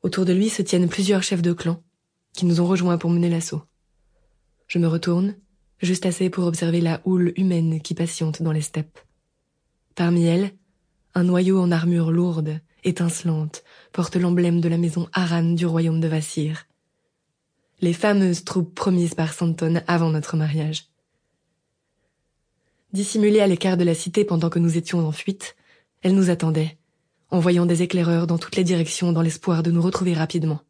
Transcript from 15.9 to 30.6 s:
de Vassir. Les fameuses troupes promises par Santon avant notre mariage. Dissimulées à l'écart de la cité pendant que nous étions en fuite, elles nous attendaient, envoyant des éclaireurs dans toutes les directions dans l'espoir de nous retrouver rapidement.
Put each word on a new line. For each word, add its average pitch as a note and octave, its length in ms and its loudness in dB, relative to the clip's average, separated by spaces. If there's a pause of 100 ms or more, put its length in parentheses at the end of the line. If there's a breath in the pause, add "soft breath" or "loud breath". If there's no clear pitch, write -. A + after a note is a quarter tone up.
de E3 60 0
Vassir. D#3 600 -4 (1120)
Les E3+ 120 0
fameuses F#3+ 500 2
troupes - 320 -4
promises F3 400 0
par D#3+ 180 -2
Santon E3 540 -2
avant E3 240 2
notre D#3 260 -2
mariage. D#3 480 -2 (2000)
Dissimulées G#3 480 2
à G3+ 60 4
l'écart F#3 300 2
de F3+ 60 2
la E3+ 120 2
cité F3+ 280 0
pendant E3+ 280 0
que E3+ 80 -2
nous E3+ 180 2
étions E3+ 220 -2
en D#3 120 0
fuite, - 440 -8 (480 soft breath)
elles F#3 100 4
nous F#3+ 160 4
attendaient, D#3+ 480 0 (540)
envoyant F3 340 2
des E3+ 160 2
éclaireurs E3+ 460 0
dans E3 100 0
toutes - 180 -8
les F#3+ 80 2
directions F3 480 0
dans E3 120 2
l'espoir E3 400 -2
de E3+ 80 0
nous E3+ 100 2
retrouver F3+ 320 0
rapidement. D#3+ 560 -2